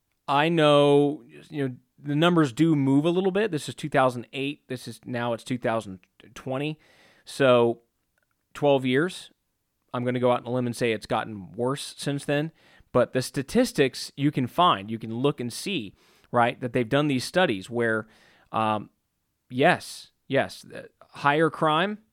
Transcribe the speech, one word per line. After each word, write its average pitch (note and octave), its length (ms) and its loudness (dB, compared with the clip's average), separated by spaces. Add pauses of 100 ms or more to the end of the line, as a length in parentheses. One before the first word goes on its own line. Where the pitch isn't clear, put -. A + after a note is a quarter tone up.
(260)
I C#3+ 220 2
know, D3 760 4 (260)
you C#3+ 180 -4
know, B2 80 -8 (260)
the C#3+ 140 -4
numbers D#3+ 380 4
do D#3 220 4
move C#3 280 4
a E3 60 2
little F#3 220 0
bit. G3+ 200 0
This D3+ 160 -6
is C3 80 -10
two D#3 140 -8
thousand B2+ 420 0
eight. C#3 360 -8
This B2 200 -12
is, A#2 180 -16
now A#2+ 280 -4
it's A2 100 -8
two C3 140 -4
thousand A2 420 -4 (340)
twenty. C#3+ 460 -8 (460)
So A#2+ 540 4 (720)
twelve C#3 320 2
years. C#3 460 -2 (640)
I'm B2 120 -4
gonna B2 140 -2
go B2 120 4
out B2 100 0
on B2+ 40 -16
a A#2+ 60 -8
limb B2+ 160 -2
and A#2 80 -6
say A#2+ 160 -2
it's G#2+ 140 -6
gotten A2 480 -6
worse A#2+ 440 -6
since C#3+ 280 -6
then. D3 260 -4 (400)
But A#2+ 220 2
the B2+ 80 0
statistics C#3+ 920 -2
you D3 160 0
can B2+ 160 -2
find, A2+ 440 0
you A2+ 80 -6
can A2 160 -10
look C#3 240 -2
and A#2+ 120 -6
see, B2 420 -8 (380)
right, A#2+ 300 2
that B2 120 -8
they've B2 140 0
done C#3+ 200 0
these C3 160 -2
studies C3 460 -2
where, A2+ 380 -2 (440)
um, A2 400 -2 (580)
yes, C3+ 600 -2 (160)
yes, B2 460 -2
uh, - 80 -14 (360)
higher D3+ 320 2
crime, E3 480 -2 (160)